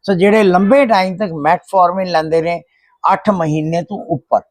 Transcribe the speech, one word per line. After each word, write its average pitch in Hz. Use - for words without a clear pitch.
سو 196
جڑے 208
لمبے 196
ٹائم 190
تک 196
میٹفارمن 180
لیندے 160
نے 170
اٹھ 190
مہینے 160
تو 202
اوپر 131